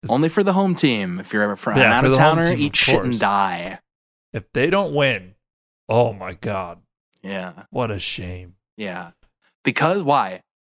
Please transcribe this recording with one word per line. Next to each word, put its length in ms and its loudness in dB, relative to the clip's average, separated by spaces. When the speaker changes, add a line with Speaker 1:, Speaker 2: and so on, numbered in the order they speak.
Speaker 1:
Is 60 -10
Speaker 2:
Only 200 4
for 140 0
the 100 2
home 220 2
team. 440 0
If 120 -12
you're 120 2
ever 120 0
fr-, 180 -4
Speaker 1:
Yeah, 260 6
Speaker 2:
an 40 2
Speaker 1:
for 60 4
the 100 4
home 200 4
Speaker 2:
out-of-towner, 160 2
Speaker 1:
team, 100 -4
Speaker 2:
eat 80 -4
Speaker 1:
of 60 0
Speaker 2:
shit 160 4
and 100 0
Speaker 1:
course. 140 -2
Speaker 2:
die. 600 -2
Speaker 1:
If 200 -10
they 160 2
don't 260 0
win, 400 -2
oh 240 2
my 200 -12
God. 460 -8
Speaker 2:
Yeah. 480 -12
Speaker 1:
What 220 -4
a 80 -6
shame. 560 -10
Speaker 2:
Yeah. 340 -12
Because, 380 0
why? 400 -2